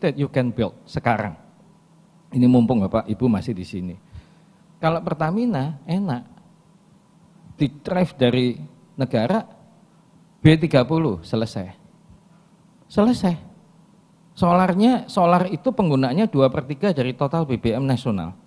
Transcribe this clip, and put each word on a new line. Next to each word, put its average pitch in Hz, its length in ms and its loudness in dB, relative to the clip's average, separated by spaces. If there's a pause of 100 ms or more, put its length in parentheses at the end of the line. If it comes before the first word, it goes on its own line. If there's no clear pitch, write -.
that 143 160 -2
you 143 80 0
can 123 260 -2
build 110 300 -4
sekarang. 107 500 -2 (920)
Ini 123 160 2
mumpung 123 400 4
Bapak 107 240 -2
Ibu 113 240 0
masih 104 240 -2
di 90 80 -10
sini. 90 320 -10 (880)
Kalau 160 160 0
Pertamina 165 880 -4
enak, 170 400 -4 (1300)
di 151 240 -2
drive - 400 -4
dari 123 400 0 (400)
negara, 127 480 -2 (960)
B 156 160 8
tiga 147 240 2
puluh 151 400 -2
selesai. 110 480 -6 (1200)
Selesai. 202 480 2 (960)
Solarnya, 185 720 2
solar 180 400 2
itu 180 240 -2
penggunaannya 143 560 2
dua 135 240 2
per 135 160 -6
tiga 165 240 -2
dari 127 240 -2
total 147 320 -2
B 127 80 -2
B 113 160 -2
M 135 160 -2
nasional. 104 480 -2 (120)